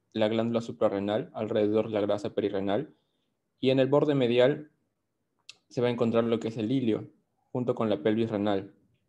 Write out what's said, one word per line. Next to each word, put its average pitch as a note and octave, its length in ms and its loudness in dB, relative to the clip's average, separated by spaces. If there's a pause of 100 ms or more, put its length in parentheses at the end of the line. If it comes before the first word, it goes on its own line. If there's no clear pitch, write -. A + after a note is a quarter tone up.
(140)
la A2 140 2
glándula A2+ 340 0
suprarrenal, G#2 720 -2
alrededor A2 540 0
de A2+ 60 -6
la G#2 80 0
grasa G#2 340 -2
perirrenal, G2+ 580 -2 (640)
y C3 120 2
en C3 80 2
el C3 80 2
borde D3 260 2
medial B2+ 560 2 (1000)
se - 120 -4
va A#2+ 60 2
a A#2+ 40 2
encontrar A#2 340 2
lo A2+ 140 0
que A2+ 100 -6
es A2+ 80 -8
el A2 140 -2
ilio, A#2 380 0 (420)
junto B2 220 -2
con A2+ 160 0
la G2 140 -2
pelvis A2 260 0
renal. G2+ 460 -2 (340)